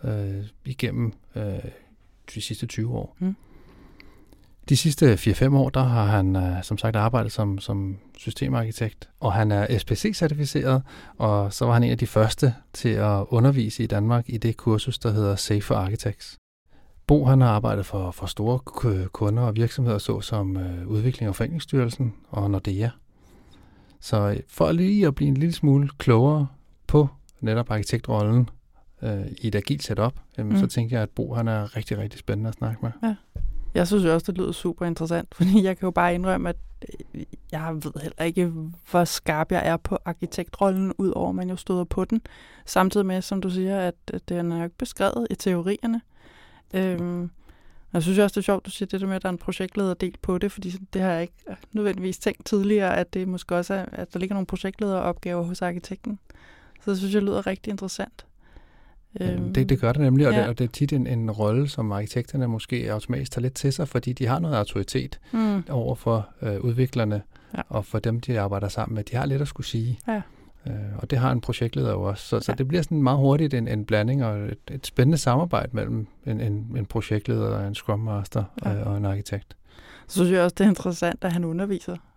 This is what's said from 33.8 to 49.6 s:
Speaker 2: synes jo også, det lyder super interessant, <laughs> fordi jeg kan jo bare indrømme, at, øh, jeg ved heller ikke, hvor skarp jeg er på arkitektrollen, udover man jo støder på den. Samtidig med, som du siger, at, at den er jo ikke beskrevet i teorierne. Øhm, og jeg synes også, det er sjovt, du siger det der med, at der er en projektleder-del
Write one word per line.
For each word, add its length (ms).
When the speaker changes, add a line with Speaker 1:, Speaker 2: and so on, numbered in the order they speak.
Speaker 2:
synes 180
jo 100
også, 180
det 80
lyder 120
super 340
interessant, 480
<laughs> 20
fordi 280
jeg 140
kan 80
jo 40
bare 240
indrømme, 340
at, 80
øh, 80
jeg 220
ved 180
heller 200
ikke, 300
hvor 140
skarp 480
jeg 140
er 100
på 280
arkitektrollen, 960
udover 340
man 180
jo 60
støder 280
på 200
den. 160
Samtidig 400
med, 160
som 180
du 100
siger, 300
at, 140
at 160
den 240
er 60
jo 60
ikke 140
beskrevet 520
i 40
teorierne. 640
Øhm, 480
og 720
jeg 80
synes 160
også, 160
det 60
er 40
sjovt, 220
du 40
siger 160
det 140
der 60
med, 100
at 60
der 60
er 40
en 60
projektleder-del 840